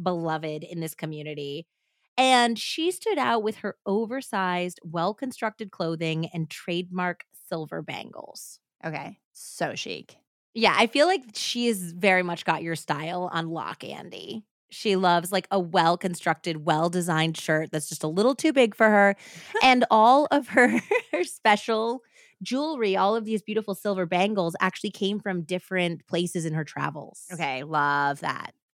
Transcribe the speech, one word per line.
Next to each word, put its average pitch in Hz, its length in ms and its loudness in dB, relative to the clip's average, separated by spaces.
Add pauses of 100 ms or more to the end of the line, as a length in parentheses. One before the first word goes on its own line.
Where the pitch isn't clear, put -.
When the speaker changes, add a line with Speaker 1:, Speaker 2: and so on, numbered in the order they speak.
Speaker 1:
beloved 160 640 -4
in 170 160 -10
this 156 140 -6
community. 151 720 -8 (500)
And 247 400 4
she 330 360 -4
stood 381 260 -2
out 240 240 0
with 214 140 -4
her - 200 -10 (100)
oversized, 196 960 -2
well-constructed 208 880 -6
clothing 160 540 -2
and 160 220 -6
trademark 180 760 -6 (240)
silver 165 340 -8
bangles. - 800 -14 (260)
Speaker 2:
Okay, 160 320 -10 (140)
so - 420 -8
chic. - 420 -12 (380)
Speaker 1:
Yeah, 220 240 4
I 226 80 6
feel 285 220 4
like 359 160 0 (100)
she - 320 -2
has 185 240 -2
very 185 320 2
much 175 220 -6
got 160 180 -2
your 165 140 -4
style 165 560 -6
on 165 180 -4
lock, 147 320 -8
Andy. 92 640 -14 (260)
She - 240 0
loves, 180 380 2
like, 185 180 -2
a 196 80 0
well-constructed, 170 1080 0
well-designed 165 720 2
shirt 156 360 -2
that's 156 160 -4
just - 160 -8
a 160 40 -2
little 208 280 2
too 311 160 2
big 240 240 4
for 220 120 6
her. 202 280 6 (220)
Speaker 2:
<laughs> - 260 -4
Speaker 1:
And 254 260 8
all 240 400 8
of 277 180 2
her, 247 200 6
<laughs> 240 420 0
her 349 140 0
special 226 800 0 (400)
jewelry, 247 540 0
all 196 200 4
of 226 80 -2
these 214 180 -2
beautiful 214 320 -4
silver 185 320 -2
bangles 180 540 0
actually 190 320 -2
came 202 260 -2
from 185 240 -4
different 170 640 -4
places 170 380 -4
in 156 100 -4
her 160 100 -2
travels. 147 680 -8
Speaker 2:
Okay, 143 320 -6
love 143 560 0
that. 139 340 -8 (240)